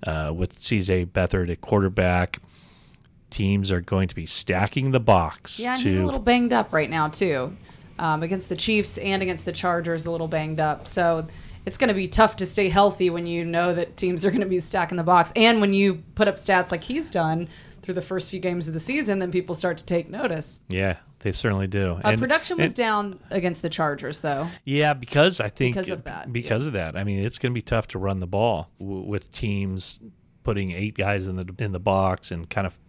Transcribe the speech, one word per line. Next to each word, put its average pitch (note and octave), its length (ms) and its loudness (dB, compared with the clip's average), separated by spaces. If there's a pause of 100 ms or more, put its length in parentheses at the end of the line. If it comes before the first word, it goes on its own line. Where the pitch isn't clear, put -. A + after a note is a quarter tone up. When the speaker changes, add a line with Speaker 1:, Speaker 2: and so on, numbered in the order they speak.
Speaker 1:
uh, D#2 280 -4
with F2+ 240 -4
C G#2+ 220 0
J F#2 260 2
Beathard F2+ 440 0
at E2+ 100 -6
quarterback, F#2 760 2 (920)
teams G2 420 2
are F2 80 2
going F#2+ 280 0
to - 60 -12
be D#2+ 120 -8
stacking G#2 680 0
the B2+ 80 4
box F#2 580 2
Speaker 2:
Yeah, A#3+ 140 -2
and B3+ 100 -2
Speaker 1:
to G#2+ 60 2
Speaker 2:
he's F#2 80 4
a F#2 80 4
little C4 160 0
banged A#3+ 320 4
up A3+ 200 0
right D3+ 180 0
now, D#3 180 0
too. D3+ 480 -2 (420)
Um, D#3 240 0
against F3+ 260 -4
the F3 80 -4
Chiefs G#3 420 2
and G3 240 -2
against F#3 220 -4
the F3+ 80 -4
Chargers, E3+ 540 -2
a E3+ 40 -2
little E3 180 -4
banged D#3 320 -2
up. D3+ 280 0
So E3 380 2 (380)
it's F#3 140 -4
gonna A#3 160 2
be F#3+ 140 -2
tough G#3+ 280 4
to F#3+ 100 -2
stay F#3+ 220 0
healthy F#3+ 420 4
when E3+ 160 -4
you E3+ 180 -4
know E3+ 300 0
that E3+ 220 -4
teams F3+ 300 0
are F#3+ 40 4
gonna G3+ 160 2
be F#3 140 0
stacking F3+ 360 -2
the E3+ 80 -2
box. E3+ 320 6
And A3+ 240 8
when G3+ 120 4
you G3 300 4 (120)
put G#3 140 4
up G3 80 2
stats F#3 360 2
like E3+ 120 -2
he's D#4 260 -4
done E3 380 0 (340)
through F#3 120 -6
the F3+ 80 -2
first F3+ 280 -4
few F#3 100 -6
games F3 280 -2
of D#3+ 60 -4
the D#3+ 60 -4
season, A3+ 380 0
then F#3 120 -2
people F3+ 240 -2
start E3 240 -2
to - 60 -16
take E3+ 260 -2
notice. F#3 580 -6
Speaker 1:
Yeah, F#2 280 0 (240)
they G#2 100 -2
certainly G2 380 0
do. F#2+ 240 0 (120)
Speaker 2:
Uh, G#3 60 2
Speaker 1:
And A2+ 100 2
Speaker 2:
production D#4+ 380 0
was D#4 120 2
Speaker 1:
and A#3 40 -8
Speaker 2:
down G#3 440 -2 (120)
against F3+ 320 -2
the E3+ 80 -4
Chargers, D3 520 -4
though. D3 260 -4 (160)
Speaker 1:
Yeah, D3 300 2
because C#3+ 440 4
I G#2+ 100 -2
think B2 280 0
Speaker 2:
Because F#3+ 140 -4
of F3+ 140 -6
that, G#2+ 280 -12
Speaker 1:
because A#2 300 0
Speaker 2:
yeah. D3 60 -2
Speaker 1:
of C#3+ 40 -4
that. E2 240 -4
I G2 80 -4
mean, G2+ 200 -2
it's A#2 140 -4
gonna B2 160 -2
be A#2 80 -4
tough A2+ 260 -2
to - 120 -8
run G2 180 -2
the F#2 80 -4
ball G2 440 0 (100)
w-, F#2+ 260 -8
with G2+ 240 -6
teams G2 720 -4 (420)
putting G2 300 -2
eight G2 240 -6
guys G2 320 -2
in F#2 80 -6
the, F#2 220 -8
in G#2 120 -4
the F2+ 100 -6
box F#2+ 520 2
and E2+ 180 -8
kind G2 160 -2
of F#2 100 -10 (120)